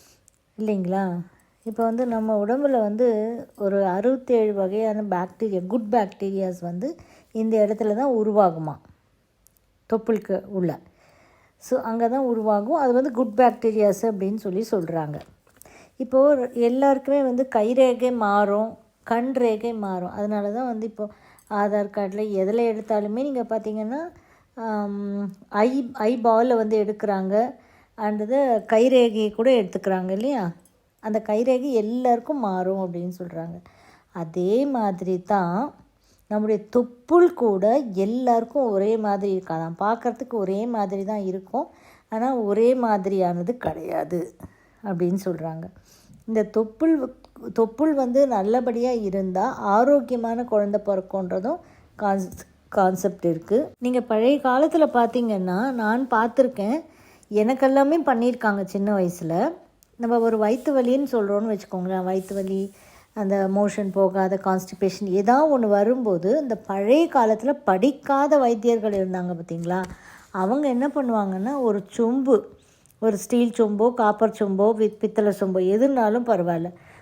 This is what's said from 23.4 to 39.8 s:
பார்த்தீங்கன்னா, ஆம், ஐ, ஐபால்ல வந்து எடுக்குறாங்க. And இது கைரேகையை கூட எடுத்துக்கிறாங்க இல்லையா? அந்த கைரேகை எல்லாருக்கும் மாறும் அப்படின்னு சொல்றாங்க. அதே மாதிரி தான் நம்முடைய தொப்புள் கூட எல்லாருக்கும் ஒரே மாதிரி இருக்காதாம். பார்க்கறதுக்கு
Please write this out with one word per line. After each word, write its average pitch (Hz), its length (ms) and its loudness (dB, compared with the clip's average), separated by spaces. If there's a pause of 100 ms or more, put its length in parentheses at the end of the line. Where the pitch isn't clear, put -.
பார்த்தீங்கன்னா, 220 580 -6 (540)
ஆம், 202 800 -6 (160)
ஐ, 240 500 0
ஐபால்ல 233 560 2
வந்து 220 280 0
எடுக்குறாங்க. 196 520 -2 (600)
And 214 240 -2
இது 240 420 2 (100)
கைரேகையை 226 640 4
கூட 233 160 2
எடுத்துக்கிறாங்க 185 600 0
இல்லையா? 226 340 -2 (540)
அந்த 214 280 -4
கைரேகை 254 460 0 (100)
எல்லாருக்கும் 240 560 0
மாறும் 190 460 -2
அப்படின்னு 175 380 -8
சொல்றாங்க. 170 340 -12 (540)
அதே 185 540 0
மாதிரி 196 580 -2
தான் 196 500 0 (580)
நம்முடைய 214 300 0 (140)
தொப்புள் 330 580 4
கூட 220 480 2 (120)
எல்லாருக்கும் 233 760 0
ஒரே 202 280 0
மாதிரி 202 380 -2
இருக்காதாம். 165 440 -6
பார்க்கறதுக்கு 233 640 -4